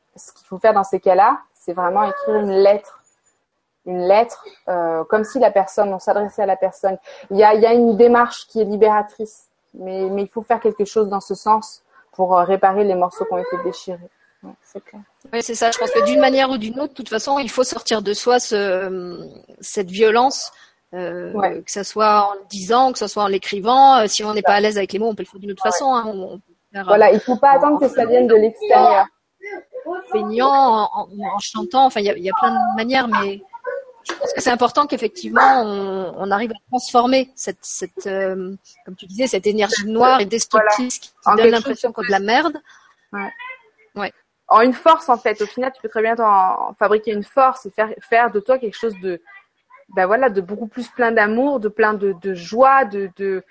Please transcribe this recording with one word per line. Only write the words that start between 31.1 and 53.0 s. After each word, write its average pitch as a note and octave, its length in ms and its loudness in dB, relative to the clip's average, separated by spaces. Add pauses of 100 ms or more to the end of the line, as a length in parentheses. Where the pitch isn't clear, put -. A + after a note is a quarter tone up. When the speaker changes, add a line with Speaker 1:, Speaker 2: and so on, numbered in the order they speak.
Speaker 2:
en G3+ 40 -4
chantant. A#3+ 480 -2
Enfin, B3+ 140 -2
il G3+ 60 0
y G3+ 40 0
a, E3 60 -2
il F3 80 -10
y F#3+ 60 -4
a - 100 -4
plein - 100 2
de - 260 -2
manières, B3 320 -2
mais G3+ 320 -4 (680)
je - 60 -8
pense - 180 -6
que - 80 -6
c'est C4 100 -2
important A#3+ 360 0
qu'effectivement, A#3+ 800 0
on, G3 520 -6
on G3 140 -6
arrive A3 220 -2
à - 20 -12 (160)
transformer B3+ 640 0
cette, - 280 -10
cette, - 440 -12
euh, F#3+ 480 -6 (300)
comme F#3 120 -18
tu - 100 -20
disais, G3 200 -4
cette G3 200 -2
énergie G#3 400 0
noire A#3+ 340 4
et G3+ 60 -2
destructrice A3 760 0
Speaker 1:
Voilà. - 0 -
Speaker 2:
qui, - 0 -
qui - 100 -20 (140)
Speaker 1:
En - 100 2
Speaker 2:
donne - 40 0
Speaker 1:
quelque A3 60 6
chose A#3 80 8 (120)
Speaker 2:
l'impression C4+ 260 -4
Speaker 1:
de A#3 40 -14
Speaker 2:
qu'on A3 80 -8
a - 40 -6
de A#3 60 -2
la G3 80 2
merde. C#4+ 360 0 (560)
Speaker 1:
Ouais. G3+ 200 -10 (640)
Speaker 2:
Ouais. G3+ 160 -8 (360)
Speaker 1:
En G#3 120 6
une B3 140 4
force, D#4+ 340 2
en A#3+ 100 2
fait. G#3+ 240 -2
Au G#3 40 -4
final, B3+ 280 -6
tu - 80 -20
peux A3 60 -8
très G#3+ 140 -4
bien A3+ 120 0
t'en G#3 640 2
fabriquer G#3+ 340 0
une G#3 120 -6
force C4 420 0
et G3 40 -16
faire, A3 180 -4 (120)
faire A#3 300 2
de G3+ 80 -2
toi B3+ 200 0
quelque A3+ 200 -8
chose A3+ 240 -6
de, F3+ 180 -8 (760)
ben F#3 100 2
voilà, B3 240 2
de G3 100 -4
beaucoup G#3 280 -8
plus A#3 200 -14
plein A#3 220 -2
d'amour, A3+ 480 0
de G#3+ 100 -4
plein G#3+ 260 0
de, G3 280 -4
de F#3+ 120 -6
joie, B3+ 500 2
de, G3 320 -8